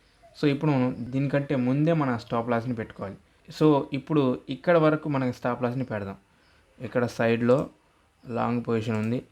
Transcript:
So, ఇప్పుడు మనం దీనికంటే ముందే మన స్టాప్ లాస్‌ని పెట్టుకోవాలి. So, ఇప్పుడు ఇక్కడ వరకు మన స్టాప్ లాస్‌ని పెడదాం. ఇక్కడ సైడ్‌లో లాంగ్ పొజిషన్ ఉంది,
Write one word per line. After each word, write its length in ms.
So, 120
ఇప్పుడు 240
మనం 400
దీనికంటే 440
ముందే 380
మన 240
స్టాప్ 320
లాస్‌ని 260
పెట్టుకోవాలి. 420
So, 180
ఇప్పుడు 460
ఇక్కడ 280
వరకు 320
మన 220
స్టాప్ 320
లాస్‌ని 200
పెడదాం. 340
ఇక్కడ 260
సైడ్‌లో 640
లాంగ్ 400
పొజిషన్ 320
ఉంది, 240